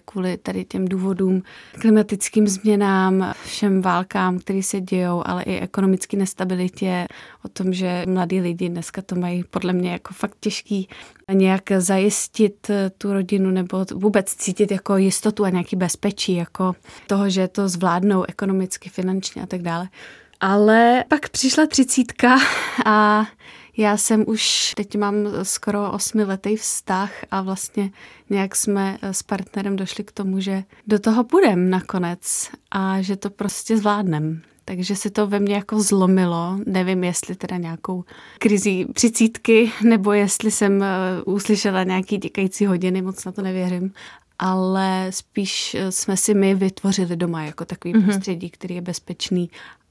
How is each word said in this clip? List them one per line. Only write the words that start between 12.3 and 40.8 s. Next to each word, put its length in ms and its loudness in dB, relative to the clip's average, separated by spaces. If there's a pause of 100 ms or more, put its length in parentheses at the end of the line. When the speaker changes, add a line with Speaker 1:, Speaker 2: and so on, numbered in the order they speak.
Speaker 1:
eh, 280 0
tu 160 -4
rodinu 380 0
nebo 420 -2
vůbec 420 2
cítit 360 0
jako 260 0
jistotu 480 2
a 40 2
nějaký 260 -2
bezpečí, 600 -2
jako 380 -2 (340)
toho, 220 2
že 180 2
to 220 -2
zvládnou 540 2
ekonomicky, 680 -4
finančně 540 -6
a 20 -10
tak 160 -8
dále. 280 -4 (540)
Ale 640 6
pak 220 0
přišla 380 2
třicítka 720 4 (480)
a 400 6 (520)
já 200 2
jsem 300 2
už, 480 0
teď 220 -4
mám 180 0 (280)
skoro 480 -2
osmiletý 640 -2
vztah 560 -4 (200)
a 100 -2
vlastně 500 -4 (380)
nějak 260 -2
jsme, 460 -2
eh, 120 -6
s 100 -6
partnerem 520 -4
došli 280 -6
k 80 -20
tomu, 280 -4
že 240 -2 (240)
do 120 2
toho 240 2
půjdem 460 4
nakonec 800 -4 (220)
a 300 0
že 140 -2
to 140 -6
prostě 480 -2
zvládnem. 640 0 (240)
Takže 300 -6
se 140 -4
to 180 0
ve 120 0
mně 160 0
jako 260 -2
zlomilo. 840 2
Nevím, 380 0
jestli 320 -4
teda 220 -8
nějakou 460 -8 (360)
krizí 540 2
třicítky, 800 4 (120)
nebo 300 4
jestli 380 2
jsem, 320 2